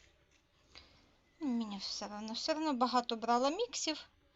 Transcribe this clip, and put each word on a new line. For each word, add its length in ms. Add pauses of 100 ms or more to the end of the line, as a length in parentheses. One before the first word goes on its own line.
(1400)
ну, 80
мені 300
все 280
одно, 260
все 220
одно 180
багато 440
брала 340
міксів. 560 (300)